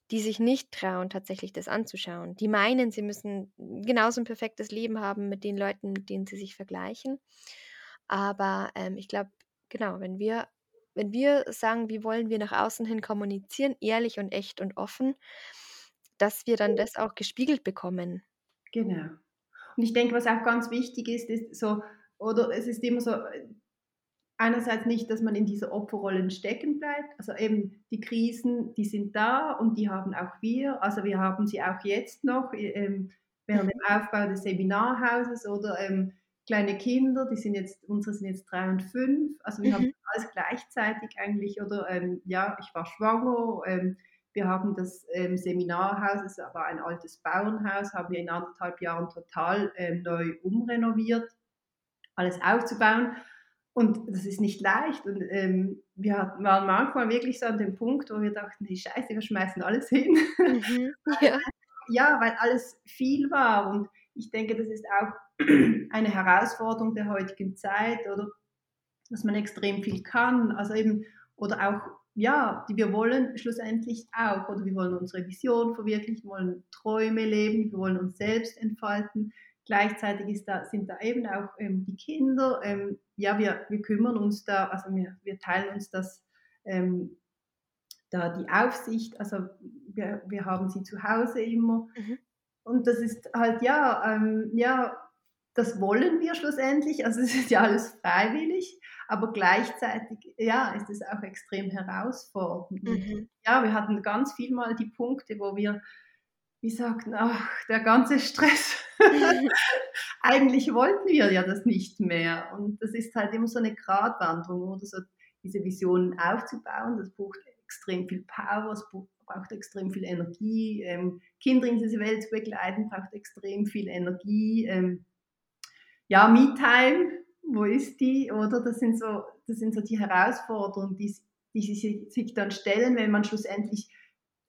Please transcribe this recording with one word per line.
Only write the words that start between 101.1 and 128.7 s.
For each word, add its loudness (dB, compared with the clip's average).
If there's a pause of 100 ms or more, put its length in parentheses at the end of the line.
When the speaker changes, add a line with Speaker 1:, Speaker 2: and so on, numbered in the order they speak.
Speaker 2:
extrem -8
herausfordernd. -6
Und -2
Speaker 1:
Mhm. -8 (180)
Speaker 2:
ja, 6
wir 2
hatten 0
ganz 0
viel -4
mal -2
die -4
Punkte, -6
wo -4
wir, 0 (800)
wir -4
sagten: -4
„Ach, 0 (200)
der 2
ganze 6
Stress.“ 4 (240)
<laughs> 10
Speaker 1:
<laughs> 2
Speaker 2:
Eigentlich 6
wollten 4
wir 6
ja 4
das -2
nicht 0
mehr. 0
Und -4
das -4
ist -6
halt -2
immer 0
so -2
eine 0
Gratwanderung, -2
oder -10
so -12 (460)
diese -6
Visionen 0
aufzubauen. -4
Das -10
braucht -10 (260)
extrem -6
viel -8
Power, -4
es -12
bra-, -16 (180)
braucht -12
extrem -8
viel -6
Energie, -4
ähm, -4 (200)
Kinder 4
in 2
diese 0
Welt 0
zu -12
begleiten, -4
braucht -10
extrem -6
viel -6
Energie, 0
ähm, 0 (1040)
ja, 10
Me-Time, 8 (320)
wo 0
ist 0
die, 2
oder? 0
Das -2